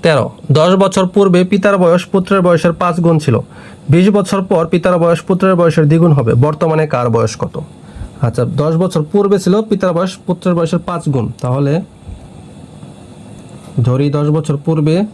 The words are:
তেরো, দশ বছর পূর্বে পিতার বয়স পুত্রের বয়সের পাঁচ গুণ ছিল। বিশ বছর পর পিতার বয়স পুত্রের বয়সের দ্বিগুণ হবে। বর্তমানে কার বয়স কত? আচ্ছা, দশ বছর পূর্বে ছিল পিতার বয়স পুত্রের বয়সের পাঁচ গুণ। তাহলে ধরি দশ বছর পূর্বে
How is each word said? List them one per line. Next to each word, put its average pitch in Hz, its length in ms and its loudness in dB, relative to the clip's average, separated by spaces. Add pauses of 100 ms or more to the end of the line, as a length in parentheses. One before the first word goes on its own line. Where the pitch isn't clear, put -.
তেরো, 147 260 0 (220)
দশ 160 240 4
বছর 190 320 2
পূর্বে 185 360 2
পিতার 202 340 0
বয়স 180 280 2
পুত্রের 196 360 0
বয়সের 170 320 2
পাঁচ 175 260 -2
গুণ 165 200 2
ছিল। 123 200 0 (500)
বিশ 180 200 4
বছর 202 320 0
পর 180 260 0
পিতার 180 300 0
বয়স 170 240 0
পুত্রের 190 340 0
বয়সের 165 320 2
দ্বিগুণ 165 240 4
হবে। 123 220 2
বর্তমানে 151 540 0
কার 123 220 -2
বয়স 117 300 0
কত? - 200 -8 (640)
আচ্ছা, 120 240 -2
দশ 147 300 -2
বছর 175 360 0
পূর্বে 202 280 2
ছিল 190 220 0
পিতার 196 320 -2
বয়স 185 240 -4
পুত্রের 180 380 -4
বয়সের 170 240 -2
পাঁচ 170 300 -6
গুণ। 131 200 -2 (120)
তাহলে 139 400 -2 (2000)
ধরি 131 260 0
দশ 147 200 -2
বছর 151 280 -2
পূর্বে 160 460 0 (100)